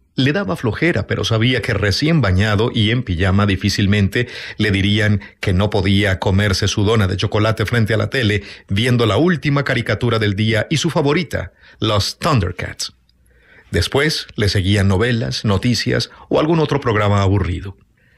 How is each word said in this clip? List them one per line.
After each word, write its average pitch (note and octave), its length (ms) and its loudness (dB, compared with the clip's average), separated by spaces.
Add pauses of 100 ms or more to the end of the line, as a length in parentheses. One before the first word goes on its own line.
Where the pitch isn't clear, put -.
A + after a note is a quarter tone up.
(160)
le C3+ 160 2
daba D#3+ 220 -2
flojera, A#2+ 520 -2
pero G#2+ 180 -4
sabía A2+ 380 0
que A#2 100 -4
recién C#3 480 0
bañado G#2 540 2
y G#2+ 160 2
en B2 120 0
pijama F#2+ 440 0
difícilmente G2+ 840 0 (300)
le G#2 120 0
dirían G#2 520 2 (180)
que G2 140 -2
no G2+ 160 2
podía G2 480 2
comerse G2+ 500 2
su G#2 160 0
dona G#2+ 220 2
de F#2 100 -2
chocolate G#2+ 480 0
frente A2+ 300 0
a - 20 0
la G#2+ 140 -2
tele, G#2 320 0 (260)
viendo A#2 380 0
la G2+ 100 2
última C#3+ 480 0
caricatura A#2 540 -2
del G#2 180 0
día A2 320 0
y D#3+ 80 0
su E3 140 0
favorita, C#3+ 640 -2 (260)
los G#2+ 380 -2
Thundercats. - 760 -4 (760)
Después - 560 -2 (100)
le G2+ 140 0
seguían G2 380 2
novelas, A#2 580 0
noticias A#2+ 640 0 (180)
o - 100 2
algún D#3 220 2
otro D3 200 0
programa G#2 420 2
aburrido. F#2+ 560 -2 (400)